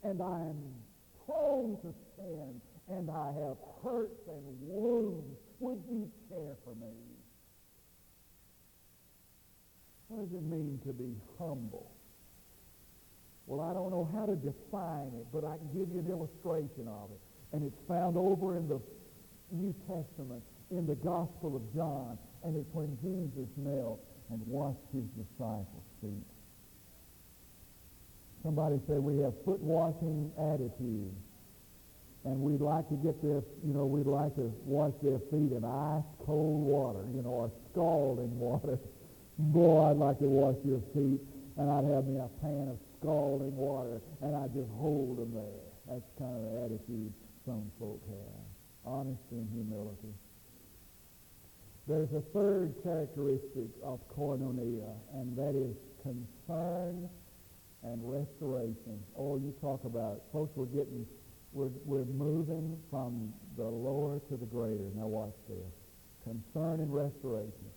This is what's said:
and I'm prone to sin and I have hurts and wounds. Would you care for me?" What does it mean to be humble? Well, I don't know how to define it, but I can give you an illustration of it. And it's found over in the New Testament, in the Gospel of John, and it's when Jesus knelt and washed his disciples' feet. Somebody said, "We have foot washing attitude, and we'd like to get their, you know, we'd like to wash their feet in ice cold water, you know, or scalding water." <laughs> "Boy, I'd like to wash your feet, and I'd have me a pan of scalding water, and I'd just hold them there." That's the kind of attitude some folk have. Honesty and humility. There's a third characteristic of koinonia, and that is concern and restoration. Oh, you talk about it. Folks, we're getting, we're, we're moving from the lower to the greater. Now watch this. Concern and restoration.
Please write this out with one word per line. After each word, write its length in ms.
and 180
I'm 360
prone 560
to 120
sin 460
and 200
I 220
have 260
hurts 460
and 160
wounds. 760
Would 300
you 220
care 340
for 120
me?" 180
What 140
does 100
it 100
mean 420
to 80
be 220
humble? 520
Well, 140
I 120
don't 180
know 200
how 140
to 100
define 800
it, 180
but 140
I 120
can 100
give 260
you 60
an 80
illustration 800
of 240
it. 80
And 100
it's 240
found 300
over 400
in 100
the 140
New 220
Testament, 560
in 160
the 80
Gospel 600
of 200
John, 420
and 140
it's 160
when 240
Jesus 580
knelt 480
and 160
washed 340
his 220
disciples' 720
feet. 240
Somebody 460
said, 160
"We 160
have 240
foot 180
washing 760
attitude, 760
and 180
we'd 200
like 280
to 60
get 260
their, 220
you 120
know, 100
we'd 220
like 300
to 140
wash 380
their 160
feet 320
in 120
ice 400
cold 400
water, 480
you 80
know, 80
or 220
scalding 680
water." 400
<laughs> 280
"Boy, 540
I'd 60
like 200
to 80
wash 400
your 160
feet, 260
and 120
I'd 160
have 220
me 100
a 100
pan 280
of 100
scalding 560
water, 460
and 140
I'd 180
just 180
hold 460
them 180
there." 340
That's 160
the 80
kind 220
of 180
attitude 480
some 320
folk 300
have. 380
Honesty 520
and 140
humility. 600
There's 260
a 80
third 480
characteristic 880
of 160
koinonia, 840
and 240
that 160
is 220
concern 1040
and 200
restoration. 1000
Oh, 220
you 240
talk 240
about 320
it. 60
Folks, 220
we're 100
getting, 400
we're, 160
we're 200
moving 720
from 420
the 100
lower 540
to 80
the 100
greater. 480
Now 100
watch 300
this. 260
Concern 560
and 120
restoration. 840